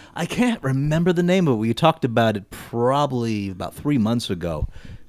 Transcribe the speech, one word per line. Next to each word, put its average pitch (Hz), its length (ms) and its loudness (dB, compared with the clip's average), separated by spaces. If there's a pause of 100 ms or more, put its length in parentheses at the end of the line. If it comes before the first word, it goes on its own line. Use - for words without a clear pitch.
(160)
I 165 100 -6
can't - 360 -2
remember 151 500 2
the 175 100 0
name 180 260 4
of 131 60 4
it. 110 40 0
We 113 140 0
talked 160 320 2
about 113 320 2
it 98 140 -10
probably 120 1000 0
about 92 240 -8
three 147 240 -2
months 113 300 0
ago. 82 400 -4 (400)